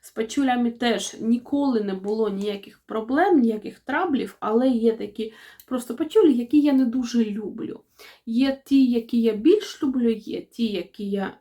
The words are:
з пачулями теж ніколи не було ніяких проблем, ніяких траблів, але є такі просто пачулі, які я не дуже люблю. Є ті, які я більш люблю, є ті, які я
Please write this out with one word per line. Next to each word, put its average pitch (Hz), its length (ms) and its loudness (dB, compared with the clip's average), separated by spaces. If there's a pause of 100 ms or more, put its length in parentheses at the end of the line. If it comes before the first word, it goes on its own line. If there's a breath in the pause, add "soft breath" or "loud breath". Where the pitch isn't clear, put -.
з - 100 -20
пачулями 240 600 -2
теж 233 500 -2
ніколи 240 600 0
не 196 120 -4
було 208 360 -2
ніяких 196 560 -8
проблем, 269 540 2
ніяких 226 400 -2
траблів, 269 600 -4
але 233 300 2
є 226 240 2
такі 220 400 -8 (320 loud breath)
просто 247 300 -8
пачулі, 320 380 4
які 240 260 2
я 285 140 4
не 262 120 4
дуже 233 400 0
люблю. 208 540 -10 (460 loud breath)
Є 269 400 -2
ті, 269 200 6
які 233 360 0
я 220 120 2
більш 320 500 2
люблю, 247 260 0
є 208 320 -6
ті, - 260 -6
які 202 420 -8
я 196 320 -4